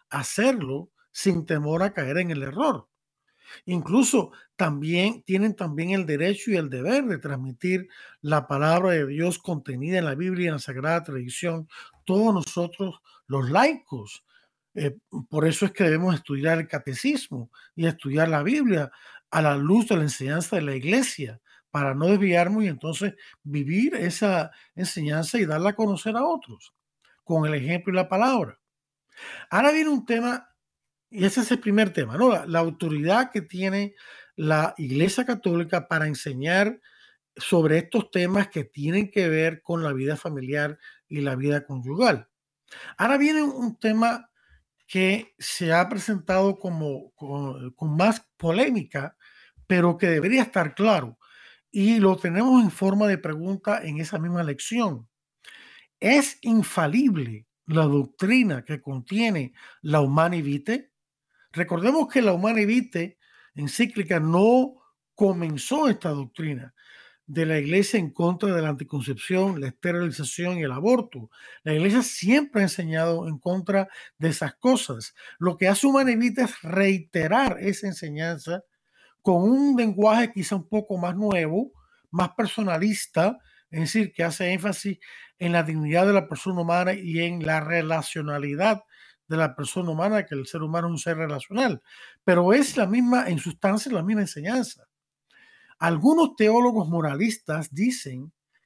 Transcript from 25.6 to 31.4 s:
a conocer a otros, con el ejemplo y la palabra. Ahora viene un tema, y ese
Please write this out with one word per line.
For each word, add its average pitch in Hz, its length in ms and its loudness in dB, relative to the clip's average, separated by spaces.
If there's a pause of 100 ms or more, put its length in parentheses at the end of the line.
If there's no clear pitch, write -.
a 208 60 -6
conocer 214 400 -2
a 254 80 0
otros, 294 500 -6 (480)
con 160 240 0
el 151 80 0
ejemplo 170 380 -4
y 180 40 0
la 185 120 2
palabra. 220 500 0 (920)
Ahora 247 200 4
viene 311 200 2
un 269 160 0
tema, 247 420 -2 (640)
y 196 160 0
ese 226 160 2